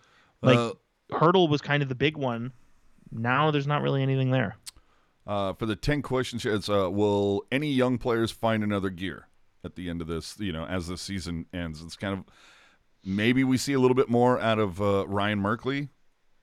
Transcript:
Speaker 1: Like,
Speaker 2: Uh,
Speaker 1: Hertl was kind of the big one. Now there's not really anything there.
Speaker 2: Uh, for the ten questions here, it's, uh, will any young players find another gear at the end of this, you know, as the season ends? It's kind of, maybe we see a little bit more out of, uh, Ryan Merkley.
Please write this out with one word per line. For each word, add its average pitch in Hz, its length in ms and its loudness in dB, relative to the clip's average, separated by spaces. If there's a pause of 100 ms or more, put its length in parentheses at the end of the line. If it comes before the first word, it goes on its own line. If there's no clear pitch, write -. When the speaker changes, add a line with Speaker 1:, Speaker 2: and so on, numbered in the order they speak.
(440)
Speaker 1:
Like, 127 160 6
Speaker 2:
Uh, 117 140 0 (380)
Speaker 1:
Hertl 175 380 4
was 147 100 2
kind 143 220 0
of 135 80 -2
the 131 60 -4
big 147 220 0
one. 123 340 -4 (600)
Now 127 380 2
there's 147 160 0
not 147 160 0
really 139 220 0
anything 135 260 0
there. 127 280 0 (680)
Speaker 2:
Uh, 101 280 -2
for 117 120 -8
the 110 100 -2
ten 147 280 -2
questions 127 400 -2
here, 110 100 0
it's, 104 160 -2
uh, 98 220 2
will 101 600 2
any 147 200 -2
young 127 260 2
players 113 320 0
find 110 340 -2
another 101 280 -2
gear 87 360 -10 (360)
at 85 120 -12
the 90 140 -8
end 85 120 -6
of 80 60 -8
this, 80 320 -8
you 101 120 -4
know, 80 140 -6
as 90 200 -6
the 90 140 -8
season 85 520 -8
ends? 82 300 -8
It's 82 140 -16
kind 98 180 -6
of, 95 120 -8 (800)
maybe 110 400 2
we 131 140 2
see 143 160 -2
a 139 60 2
little 127 160 6
bit 131 140 2
more 120 300 4
out 110 200 2
of, 95 200 -2
uh, 101 280 2
Ryan 101 340 0
Merkley. 127 480 -2 (540)